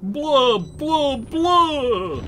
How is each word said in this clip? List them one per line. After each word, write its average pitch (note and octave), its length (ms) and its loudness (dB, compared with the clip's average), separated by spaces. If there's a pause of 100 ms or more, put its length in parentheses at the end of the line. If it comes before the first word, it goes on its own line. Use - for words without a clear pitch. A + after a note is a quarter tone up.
Blah, B3+ 580 2
blah, D4 580 -2
blah! C4 1120 0